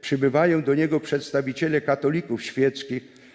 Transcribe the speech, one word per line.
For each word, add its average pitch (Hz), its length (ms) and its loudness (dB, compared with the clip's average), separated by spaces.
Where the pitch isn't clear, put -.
przybywają 147 600 2
do 139 120 2
niego 156 240 2
przedstawiciele 143 840 -2
katolików 143 600 0
świeckich, 131 600 -2